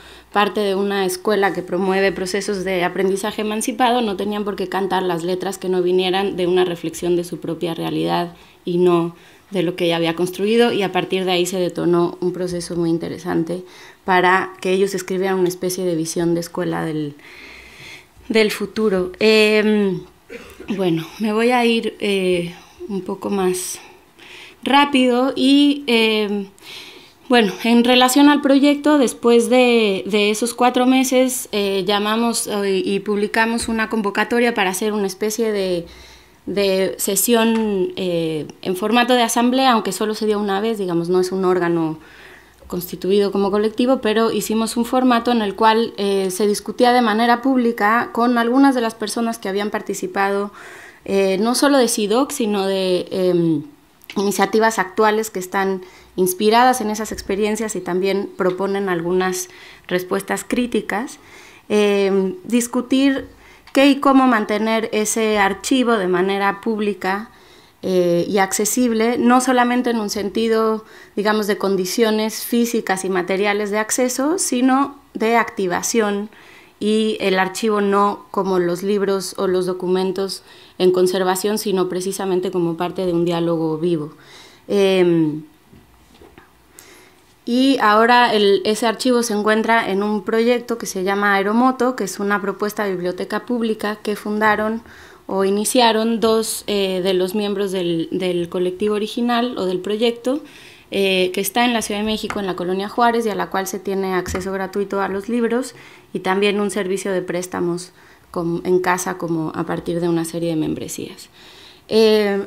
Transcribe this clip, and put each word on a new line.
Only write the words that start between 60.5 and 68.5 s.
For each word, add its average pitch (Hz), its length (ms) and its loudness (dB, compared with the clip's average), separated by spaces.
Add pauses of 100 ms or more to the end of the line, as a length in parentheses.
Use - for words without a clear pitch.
Em, 196 720 2
discutir 254 840 0 (460)
qué 277 140 6
y 277 120 4
cómo 269 280 6
mantener 220 640 0
ese 214 480 0
archivo 226 540 2
de 190 140 0
manera 196 540 0
pública, 208 680 -4 (540)
eh, 180 440 2
y 202 100 0
accesible, 220 800 0